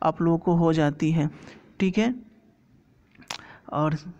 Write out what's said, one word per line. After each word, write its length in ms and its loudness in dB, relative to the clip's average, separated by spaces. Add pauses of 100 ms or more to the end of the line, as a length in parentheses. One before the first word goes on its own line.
आप 200 0
लोगों 160 4
को 160 0
हो 180 4
जाती 400 0
है, 180 0 (500)
ठीक 180 0
है। 160 0 (1600)
और 260 -2 (220)